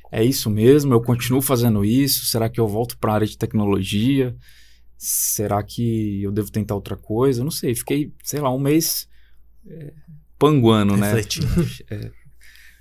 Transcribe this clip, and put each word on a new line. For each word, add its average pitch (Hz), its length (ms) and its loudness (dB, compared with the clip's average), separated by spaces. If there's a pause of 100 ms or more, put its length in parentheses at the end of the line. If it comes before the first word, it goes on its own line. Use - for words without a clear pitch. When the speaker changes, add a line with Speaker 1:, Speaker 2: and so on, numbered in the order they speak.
(100)
Speaker 1:
é 113 140 -2
isso 123 240 -2
mesmo? 127 460 4
Eu 113 60 6
continuo 123 420 0
fazendo 117 420 2
isso? 135 420 0
Será 113 220 -2
que - 120 -4
eu 113 80 2
volto 110 300 -4
pra 110 160 0
área 107 120 2
de - 100 -8
tecnologia? 104 960 0 (600)
Será - 680 -2
que 110 600 -2
eu 101 100 -2
devo 104 180 -2
tentar 107 240 -2
outra - 220 -6
coisa?" 120 440 0
Eu 123 40 -2
não 156 60 -4
sei, 127 240 -4
fiquei, 143 380 -4 (100)
sei - 180 -6
lá, 135 100 -2
um 131 80 -2
mês, 151 500 0 (600)
é, 160 240 -18 (460)
panguando, 113 580 4
né? 104 120 0
Speaker 2:
Refletindo. 107 380 -2
Speaker 1:
<laughs> - 440 -2
É, 110 200 -10 (720)